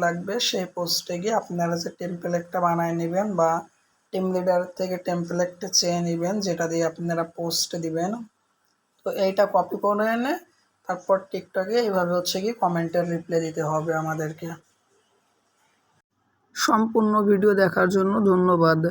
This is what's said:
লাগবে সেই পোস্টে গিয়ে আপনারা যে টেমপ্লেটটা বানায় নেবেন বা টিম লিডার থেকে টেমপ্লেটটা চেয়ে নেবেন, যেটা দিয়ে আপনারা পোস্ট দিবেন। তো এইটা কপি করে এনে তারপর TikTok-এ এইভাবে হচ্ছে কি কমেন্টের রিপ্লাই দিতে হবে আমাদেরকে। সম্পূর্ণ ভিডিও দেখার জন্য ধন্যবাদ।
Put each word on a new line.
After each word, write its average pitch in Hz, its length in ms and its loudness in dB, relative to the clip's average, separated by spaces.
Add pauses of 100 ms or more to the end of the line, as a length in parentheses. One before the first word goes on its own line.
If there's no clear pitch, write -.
লাগবে 175 300 -2 (140)
সেই 185 260 -2
পোস্টে 175 480 -4
গিয়ে 220 120 0
আপনারা 175 420 0
যে 170 140 -6 (100)
টেমপ্লেটটা 175 600 -4
বানায় 170 400 2
নেবেন 175 260 0 (100)
বা 165 140 4 (600)
টিম 185 240 -2
লিডার 180 280 2 (160)
থেকে 185 180 -2
টেমপ্লেটটা 175 720 -4 (100)
চেয়ে 175 220 0
নেবেন, 170 400 -2
যেটা 175 320 -2
দিয়ে 165 120 0
আপনারা 165 400 -2 (120)
পোস্ট 170 400 -4
দিবেন। 165 340 -4 (920)
তো - 80 -6
এইটা 190 420 2
কপি 190 320 0
করে 208 300 2
এনে 254 200 -2 (540)
তারপর 185 280 0 (160)
TikTok-এ 190 440 -4 (100)
এইভাবে 185 320 2
হচ্ছে 175 220 -4
কি 202 100 -2 (120)
কমেন্টের 170 420 0 (100)
রিপ্লাই 165 260 -2
দিতে 160 220 -4
হবে 156 320 -2
আমাদেরকে। 160 520 -4 (2000)
সম্পূর্ণ 220 580 2 (180)
ভিডিও 208 240 4
দেখার 185 340 4
জন্য 190 260 2 (180)
ধন্যবাদ। 170 480 4 (100)